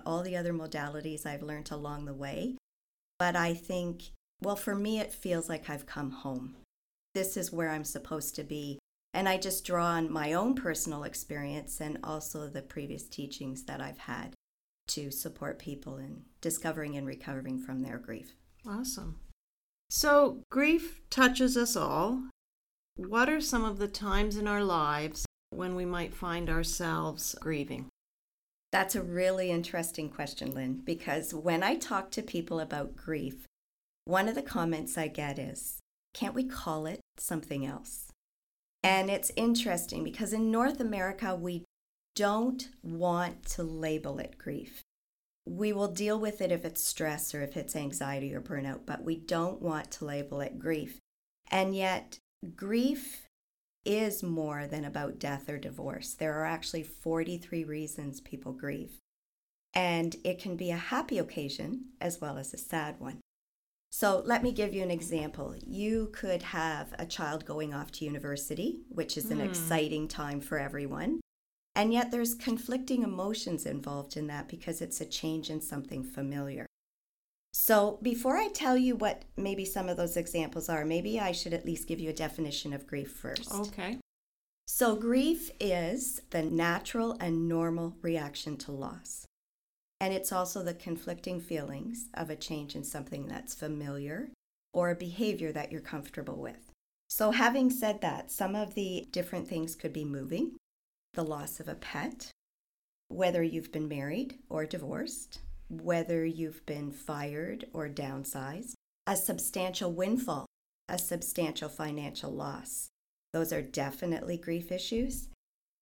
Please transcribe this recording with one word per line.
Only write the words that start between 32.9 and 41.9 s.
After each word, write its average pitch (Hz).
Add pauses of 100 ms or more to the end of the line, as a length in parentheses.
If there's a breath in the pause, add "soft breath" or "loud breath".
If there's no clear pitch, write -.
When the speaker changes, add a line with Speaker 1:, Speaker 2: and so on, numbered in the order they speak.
Speaker 1:
grief, 135 (600)
one 190
of 226
the 285
comments 165
I 156
get 147
is, - (340)
"Can't 240
we 262
call 156
it 165 (180)
something 151
else?" - (800)
And 190
it's 196
interesting 226
because -
in 220
North 247
America, 196
we 175 (500)